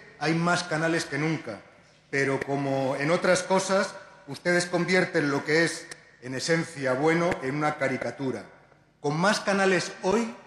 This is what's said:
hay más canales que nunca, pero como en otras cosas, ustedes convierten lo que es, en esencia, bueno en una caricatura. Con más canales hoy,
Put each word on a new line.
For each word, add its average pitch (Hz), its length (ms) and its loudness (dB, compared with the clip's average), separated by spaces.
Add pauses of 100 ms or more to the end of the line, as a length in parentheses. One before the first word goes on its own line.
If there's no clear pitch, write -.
(200)
hay 156 140 0
más 170 280 2
canales 160 440 0
que 139 120 -6
nunca, 147 420 -4 (480)
pero 135 300 0
como 135 560 -2
en 143 160 0
otras 180 320 2
cosas, 190 540 0 (320)
ustedes 175 380 0
convierten 170 680 2
lo 139 120 -2
que 160 200 4
es, - 240 -4 (340)
en 127 120 -10
esencia, 139 580 -2
bueno 165 380 2 (120)
en 131 140 -2
una 151 220 0
caricatura. 127 680 -4 (560)
Con 147 160 -2
más 208 240 2
canales 190 500 2 (120)
hoy, 226 300 0 (140)